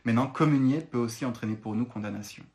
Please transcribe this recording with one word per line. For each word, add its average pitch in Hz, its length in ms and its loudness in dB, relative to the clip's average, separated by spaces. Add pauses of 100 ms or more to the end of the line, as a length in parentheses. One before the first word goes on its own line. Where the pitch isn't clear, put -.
Mais 117 100 2
non, 127 140 4
communier 139 540 4
peut 127 180 -4
aussi 120 260 -2
entraîner 113 300 -4
pour 107 200 -6
nous 117 100 0
condamnation. 104 580 -10 (120)